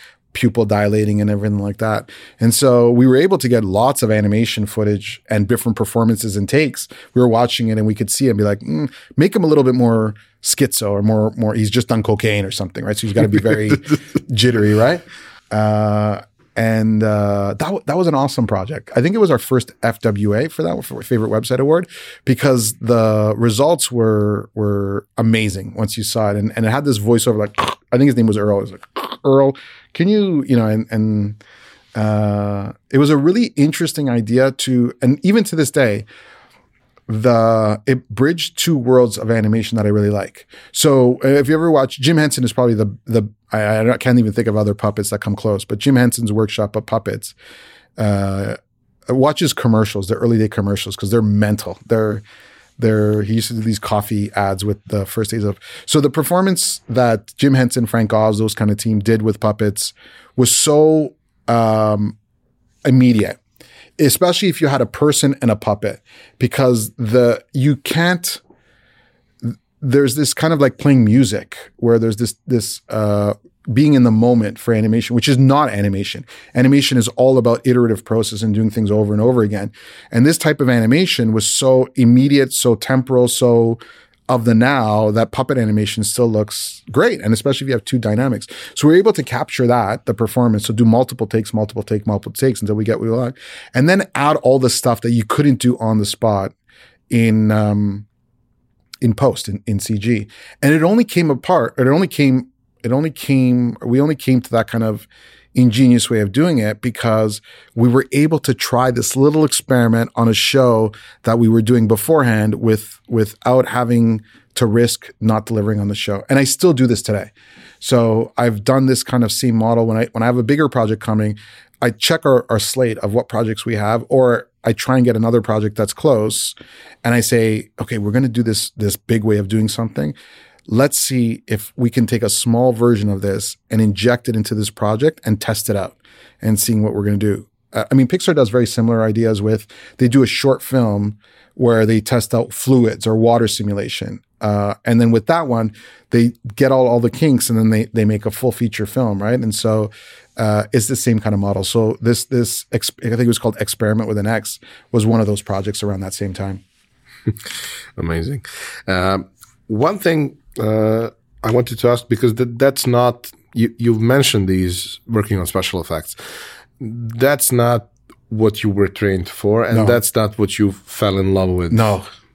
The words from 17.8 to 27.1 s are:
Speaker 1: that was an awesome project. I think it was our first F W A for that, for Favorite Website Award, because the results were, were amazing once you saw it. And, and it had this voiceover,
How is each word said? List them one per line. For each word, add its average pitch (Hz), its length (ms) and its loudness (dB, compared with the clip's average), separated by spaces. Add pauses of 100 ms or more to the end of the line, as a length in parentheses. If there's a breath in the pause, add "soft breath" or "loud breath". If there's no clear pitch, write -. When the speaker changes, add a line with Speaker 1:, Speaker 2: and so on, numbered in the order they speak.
Speaker 1:
that 151 100 -2
was 180 100 0
an 156 80 2
awesome 135 320 -2
project. 104 480 -6
I 120 80 2
think 185 140 0
it - 20 0
was 196 140 4
our 120 60 2
first - 340 -2 (100)
F 117 160 -2
W 104 360 0
A 135 140 -2
for 160 140 -6
that, 160 220 -4
for 117 180 -12
Favorite 110 280 -2
Website 110 280 -2
Award, 156 300 2 (360 loud breath)
because 127 500 0
the 110 640 2
results 120 540 0
were, 107 640 0
were 101 540 -4 (100)
amazing 110 560 0
once 107 220 -6
you 110 80 -8
saw 107 260 -2
it. 104 60 -2
And, 104 180 -2
and 113 120 -2
it 110 40 0
had 143 140 -2
this 123 160 0
voiceover, 113 380 2